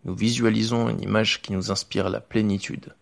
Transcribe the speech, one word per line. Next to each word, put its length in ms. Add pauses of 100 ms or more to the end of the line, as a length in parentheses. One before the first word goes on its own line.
Nous 100
visualisons 760
une 100
image 400
qui 140
nous 160
inspire 400
la 100
plénitude. 800